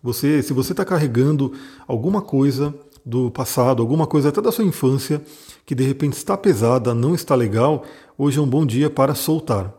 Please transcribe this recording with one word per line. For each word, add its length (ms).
Você, 400
se 100
você 220
tá 100
carregando 680
alguma 340
coisa 540
do 240
passado, 520
alguma 240
coisa 240
até 100
da 100
sua 140
infância, 580
que 80
de 100
repente 300
está 220
pesada, 580
não 200
está 200
legal, 500
hoje 200
é 40
um 40
bom 200
dia 240
para 240
soltar 640